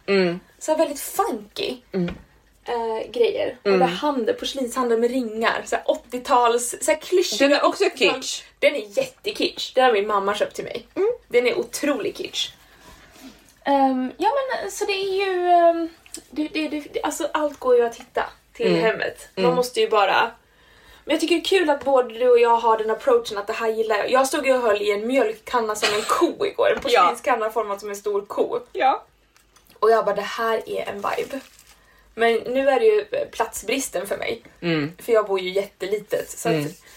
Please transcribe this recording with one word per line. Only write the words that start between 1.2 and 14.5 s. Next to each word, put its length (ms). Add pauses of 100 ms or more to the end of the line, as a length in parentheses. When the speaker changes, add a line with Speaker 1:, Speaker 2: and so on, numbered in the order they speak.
Speaker 1:
Mm. 160 (580)
Speaker 2:
eh, 460
grejer. 520
Speaker 1:
Mm. 100
Speaker 2:
Och 140
där 80
handel, 400
porslinshandel 640
med 120
ringar. 540
Så 100
här 120
åttio-tals, 960
så 100
här 100
klyschiga 480
Speaker 1:
Den 80
är 80
också 200
Speaker 2:
åttio-tals. 360
Speaker 1:
kitsch. 220 (160)
Speaker 2:
Den 160
är 220
jättekitsch. 800
Den 100
har 80
min 140
mamma 280
köpt 200
till 100
mig. 300
Speaker 1:
Mm. 140 (180)
Speaker 2:
Den 200
är 120
otrolig 580
kitsch. 320 (1160)
Ehm, 520
ja, 120 (340)